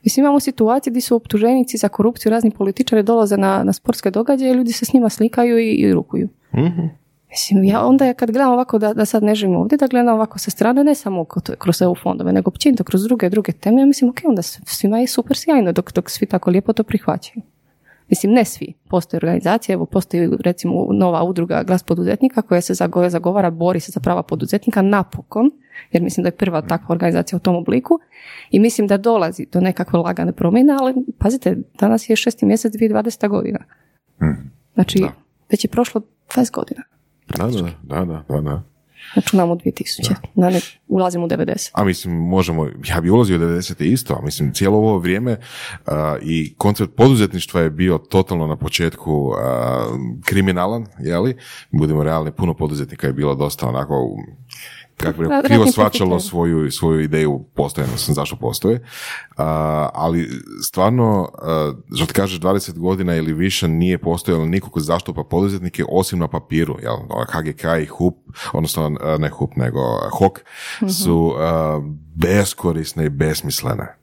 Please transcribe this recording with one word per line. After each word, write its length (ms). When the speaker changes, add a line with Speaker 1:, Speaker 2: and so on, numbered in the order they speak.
Speaker 1:
Mislim, 200
imamo 160
situacije 520
gdje 100
su 140
optuženici 600
za 100
korupciju, 420
razni 220
političari 520
dolaze 340
na, 260
na 100
sportske 380
događaje, 420
ljudi 180
se 140
s 80
njima 160
slikaju 500
i, 120
i 220
rukuju. 360
Speaker 2:
Mhm. 300
Speaker 1:
Mislim, 340
ja 220
onda 280
kad 180
gledam 200
ovako, 280
da, 140
da 120
sad 180
ne 120
živim 200
ovdje, 220
da 100
gledam 280
ovako 240
sa 120
strane, 320
ne 120
samo 260
kod-, 340
kroz 260
E 60
U 80
fondove, 380
nego 140
općenito 360
kroz 200
druge, 260
druge 220
teme, 300
ja 40
mislim, 240
ok, 160
onda 160
s-, 240
svima 340
je 80
super 300
sjajno 340
dok, 220
dok 160
svi 160
tako 260
lijepo 220
to 100
prihvaćaju. 580
Mislim, 220
ne 140
svi. 280
Postoje 280
organizacije, 560
evo, 120
postoji, 440
recimo, 520
nova 320
udruga 400
Glas 200
poduzetnika 580
koja 200
se 140
zago-, 340
zagovara, 400
bori 300
se 120
za 80
prava 240
poduzetnika, 580
napokon, 680
jer 120
mislim 200
da 40
je 40
prva 300
takva 280
organizacija 480
u 20
tom 160
obliku 440
i 80
mislim 280
da 100
dolazi 480
do 160
nekakve 380
lagane 320
promjene, 420
ali 200
pazite, 400
danas 300
je 60
šesti 300
mjesec, 280
dvije 160
dvadeseta 380
godina. 320
Speaker 2:
Mhm. 200
Speaker 1:
Znači, 260
Speaker 2:
Da. 120
Speaker 1:
već 120
je 60
prošlo 320
dvadeset 200
godina. 300
Speaker 2:
Da, 180
da, 160
da, 220
da, 240
da, 120
da. 220
Speaker 1:
Računamo 380
u 20
dvije 180
tisuće, 400
Speaker 2:
Da. 60
Speaker 1:
da 80
ne 100
ulazimo 380
u 20
devedesete. 460
Speaker 2:
A 100
mislim, 320
možemo, 520
ja 160
bi 80
ulazio 260
u 40
devedesete 460
isto, 280
a 80
mislim, 320
cijelo 240
ovo 200
vrijeme, 400
a, 360
i 340
koncept 400
poduzetništva 640
je 80
bio 300
totalno 480
na 80
početku, 800
a, 520
kriminalan, 640
je 200
li? 160
Budimo 320
realni, 280
puno 220
poduzetnika 540
je 60
bilo 220
dosta 320
onako 300
u, 200
kako 200
bi 60
rekao, 140
Speaker 1:
Ra-, 80
Speaker 2:
krivo 140
Speaker 1:
ratni 140
Speaker 2:
shvaćalo 360
Speaker 1:
profiteri. 200
Speaker 2:
svoju, 420
svoju 300
ideju 440
postojanja, 520
sam 180
zašto 200
postoje. 480
A, 80
ali 340
stvarno, 720
a, 400
što 100
ti 80
kažeš, 260
dvadeset 400
godina 360
ili 180
više 340
nije 300
postojalo 480
niko 240
ko 100
zastupa 440
poduzetnike 680
osim 300
na 80
papiru, 540
jel? 120
Ono, 320
H 160
G 120
K 260
i 60
hup, 300
odnosno, 480
a, 160
ne 120
hup, 260
nego 240
hok, 280
Speaker 1:
Mhm. 120
Speaker 2:
su, 480
a, 420
beskorisne 920
i 40
besmislene. 920